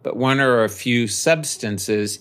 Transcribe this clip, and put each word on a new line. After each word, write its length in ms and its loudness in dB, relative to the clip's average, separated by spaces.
but 140 -6
one 240 2
or 240 4
a 40 2
few 380 0
substances 1160 -2